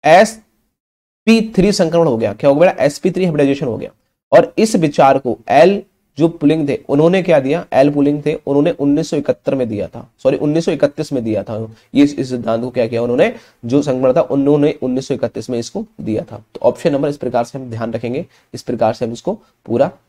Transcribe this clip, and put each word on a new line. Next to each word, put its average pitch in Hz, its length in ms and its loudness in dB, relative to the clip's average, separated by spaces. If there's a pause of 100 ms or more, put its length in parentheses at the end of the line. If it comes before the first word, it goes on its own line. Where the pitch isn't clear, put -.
एसपी - 1500 0
थ्री 196 160 4
संक्रमण 165 360 2
हो 120 100 0
गया। 107 160 -2
क्या 143 160 0
हो 139 60 4
गया 165 160 4
बेटा? - 120 -4
एसपी 143 280 -2
थ्री 185 120 -2
हाइब्रिडाइजेशन 147 420 0
हो 110 120 -6
गया। - 120 -12 (420)
और - 260 6
इस 220 180 2
विचार 147 420 2
को 123 220 -4 (100)
एल 180 340 4 (340)
जो 151 100 2
पुलिंग 156 420 0
थे 131 100 -4 (100)
उन्होंने 170 340 2
क्या 170 160 2
दिया, 143 340 -2
एल 139 160 4
पुलिंग 147 360 0
थे 151 80 0
उन्होंने 143 380 0
उन्नीस 143 380 0
सौ 160 80 -2
इकहत्तर 143 380 -2
में 127 140 -4
दिया 101 180 -6
था, - 260 -18 (100)
सॉरी 135 140 2
उन्नीस 151 280 -2
सौ 202 60 0
इकतीस 147 420 -2
में 127 100 -4
दिया 104 200 -2
था। 110 320 -10 (200)
ये 143 80 6
इस, 143 160 0
इस 131 100 -6
सिद्धांत 117 340 -4
को 127 60 -6
क्या 120 180 -2
किया 113 140 -4
उन्होंने, 139 340 0 (300)
जो 127 160 0
संक्रमण 131 340 0
था 165 60 4
उन्होंने 143 600 0
उन्नीस 131 260 -4
सौ 143 60 -4
इकतीस 117 360 -6
में 120 100 -4
इसको 202 260 -8 (160)
दिया 110 220 -6
था। 110 140 -16
तो - 260 -20
ऑप्शन 135 300 0
नंबर 143 160 -2
इस 143 80 -8
प्रकार 120 260 -4
से 131 160 -12
हम 127 100 -14
ध्यान 117 240 -8
रखेंगे, 127 320 -6 (280)
इस 127 80 -14
प्रकार 113 320 -2
से 123 120 -6
हम 113 60 -8
इसको 139 220 -8 (320)
पूरा 135 260 0 (180)